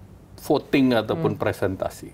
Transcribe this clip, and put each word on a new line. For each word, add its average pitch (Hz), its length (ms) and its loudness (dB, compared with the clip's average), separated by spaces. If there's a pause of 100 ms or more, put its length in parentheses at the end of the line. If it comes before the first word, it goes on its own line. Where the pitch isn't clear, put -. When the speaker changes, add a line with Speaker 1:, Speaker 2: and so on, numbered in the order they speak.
(420)
Speaker 1:
voting 131 560 2
ataupun 110 380 0
Speaker 2:
Hmm. - 40 -8
Speaker 1:
presentasi. 98 720 -4